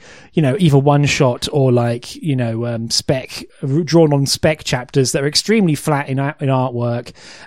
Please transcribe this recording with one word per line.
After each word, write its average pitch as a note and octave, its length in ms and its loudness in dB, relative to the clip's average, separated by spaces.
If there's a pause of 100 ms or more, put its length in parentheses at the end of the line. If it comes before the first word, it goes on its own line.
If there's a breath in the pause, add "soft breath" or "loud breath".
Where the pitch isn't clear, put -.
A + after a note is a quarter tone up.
(340 loud breath)
you E3+ 80 2
know, C3+ 160 2
either D3 220 4
one C#3+ 260 4
shot C3 480 0
or, C3+ 180 2
like, A#2+ 440 -2
you D3 200 -4
know, A#2 300 -4
um, A#2 240 -6
spec, - 540 -4 (180)
r-, D3 220 -2
drawn D#3 280 4
on C#3 140 2
spec D#3 380 -2
chapters B2+ 480 -2
that C#3+ 120 -2
are C#3+ 40 -2
extremely F#3 480 2
flat C#3+ 340 -2
in, C3 80 -2
a-, C#3 220 -4
in C#3 100 -2
artwork. A#2+ 640 -2 (360 loud breath)